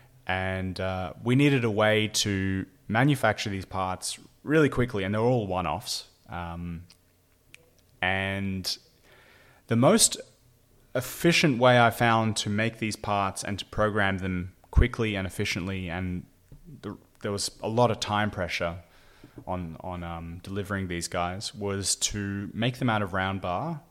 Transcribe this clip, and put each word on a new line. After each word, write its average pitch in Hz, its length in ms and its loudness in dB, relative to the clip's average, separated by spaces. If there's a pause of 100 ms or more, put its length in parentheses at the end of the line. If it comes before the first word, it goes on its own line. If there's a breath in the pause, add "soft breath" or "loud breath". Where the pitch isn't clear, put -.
(260 loud breath)
And, 92 540 -2
uh, 92 320 -4 (100)
we 120 140 2
needed 139 280 4
a 113 60 2
way 107 440 4
to 95 520 0 (220)
manufacture 113 600 2
these 95 160 -6
parts 92 520 -4 (240)
really 151 260 4
quickly, 120 360 -2
and 98 100 -2
they're 110 60 0
all 117 260 2
one-offs. 90 600 -4 (220)
Um, 87 560 -8 (1160)
and 95 760 -2 (880 soft breath)
the 131 100 0
most 160 400 6 (800)
efficient 147 640 2
way 123 200 8
I 117 120 8
found 113 480 4
to 104 120 -4
make 113 280 -2
these 107 180 -2
parts 101 480 -2
and 98 140 -4
to - 80 -10
program 101 520 0
them 92 340 -4 (180)
quickly 113 440 2
and 95 120 -2
efficiently, 95 600 -4
and 90 360 -4 (580)
the, 101 140 -12 (240)
there 104 120 -4
was 98 180 -4 (120)
a 104 60 -4
lot 113 220 4
of 104 100 -4
time 104 300 0
pressure, 87 480 -4 (680 loud breath)
on, 87 340 -6
on, 87 220 -10
um, 85 400 -10
delivering 98 460 -4
these 85 200 -4
guys 90 460 -4
was 98 420 -2
to 101 560 -4
make 123 260 -2
them 127 120 0
out 107 120 2
of 90 100 -4
round 95 280 0
bar 113 400 -4 (100)